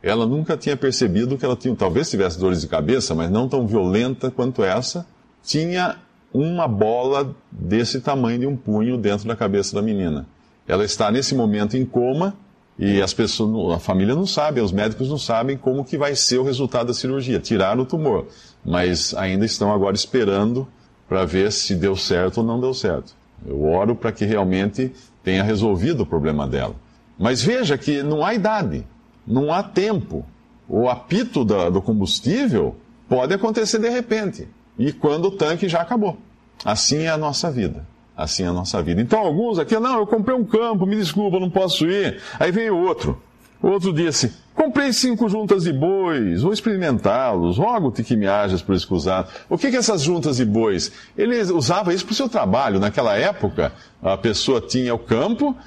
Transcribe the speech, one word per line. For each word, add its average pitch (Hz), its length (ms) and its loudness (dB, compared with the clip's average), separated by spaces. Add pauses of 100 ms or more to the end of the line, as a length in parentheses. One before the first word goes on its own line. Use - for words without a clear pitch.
Ela 110 240 0
nunca 151 320 0
tinha 143 180 -2
percebido 123 600 0
que 127 80 -4
ela 127 100 0
tinha, 123 200 -2
talvez 95 340 0
tivesse 90 300 0
dores 92 220 2
de 76 60 -6
cabeça, 82 460 0
mas 85 160 -2
não 113 180 0
tão 127 200 0
violenta 113 640 0
quanto 123 320 -2
essa. 127 420 -2 (380)
Tinha 175 540 -2 (360)
uma 160 340 0
bola 123 680 0 (160)
desse 117 500 -2
tamanho 123 380 0
de 131 80 0
um 143 80 -2
punho 117 420 0
dentro 104 300 0
da 113 80 -2
cabeça 101 400 0
da 104 60 0
menina. 90 440 -2 (420)
Ela 95 160 2
está 104 280 0
nesse 135 240 0
momento 104 400 0
em 131 100 0
coma 180 500 0 (420)
e 98 240 2
as 95 120 0
pessoas, 107 640 0
a 87 40 -4
família 98 360 2
não 190 100 0
sabe, 151 360 0
os 98 100 0
médicos 110 380 -2
não 147 80 -4
sabem 123 400 -2
como 131 260 0
que 156 140 -6
vai 143 180 0
ser 123 220 2
o 131 60 2
resultado 127 440 -2
da 120 60 -2
cirurgia. 127 460 -2
Tiraram 104 420 2
o 131 40 0
tumor, 139 420 0 (360)
mas 90 520 0
ainda 95 300 0
estão 107 280 0
agora 98 220 2
esperando 113 680 0 (440)
pra 95 160 2
ver 92 260 2
se - 240 -2
deu 92 220 0
certo 92 400 0
ou 113 60 0
não 117 140 0
deu 127 160 0
certo. 87 400 -4 (320)
Eu 71 200 -2
oro 98 300 2
pra 110 180 -4
que - 100 -2
realmente 104 680 0 (300)
tenha 95 200 0
resolvido 110 600 2
o - 20 0
problema 76 420 -2
dela. 64 280 -4 (420)
Mas 117 240 0
veja 185 360 2
que 143 240 -2
não 147 220 0
há 208 100 0
idade, 185 520 -2 (420)
não 139 240 0
há 180 100 0
tempo. 180 640 -2 (420)
O 117 200 2
apito 156 560 0
da, 95 260 2
do 95 120 2
combustível 113 960 0 (320)
pode 131 240 2
acontecer 220 460 0
de 233 100 0
repente, 220 580 -2 (300)
e 139 160 0
quando 151 320 0
o 196 60 2
tanque 165 360 0
já 165 140 0
acabou. 202 360 -2 (460)
Assim 110 360 0
é 160 100 -2
a 156 80 0
nossa 156 340 -2
vida. 90 340 -4 (300)
Assim 80 280 -4
é 87 40 -2
a 90 60 -2
nossa 90 280 -4
vida. 85 200 0
Então 214 180 2
alguns 196 400 0
aqui, 220 200 0
"Não, 247 200 0
eu 202 80 0
comprei 233 280 0
um 240 80 0
campo, 220 420 0
me 208 120 0
desculpa, 190 420 0
não 185 100 0
posso 175 360 0
ir." 185 360 0 (160)
Aí 170 140 2
vem 220 180 0
o 185 80 2
outro. 170 440 -2 (400)
O - 60 2
outro 185 260 2
disse, 151 400 0 (200)
"Comprei 285 380 2
cinco 233 380 0
juntas 202 340 2
de 165 100 0
bois, 143 680 2
vou 180 100 2
experimentá-los, 127 1080 2
rogo-te 160 460 0
que 117 140 0
me 101 100 2
hajas 98 340 2
por 95 140 0
escusado." 92 540 -2 (200)
O - 80 0
que 277 120 0
que 240 60 0
é 254 40 2
essas 214 220 0
juntas 151 360 0
de 127 80 2
bois? 107 460 2 (260)
Ele 233 240 2 (100)
usava 175 420 2
isso 190 120 -2
pro 214 100 -4
seu 277 120 -2
trabalho. 117 520 2
Naquela 104 380 2
época, 98 540 0 (300)
a 95 160 0
pessoa 113 440 0
tinha 123 320 -2
o 113 60 -2
campo 220 560 0 (120)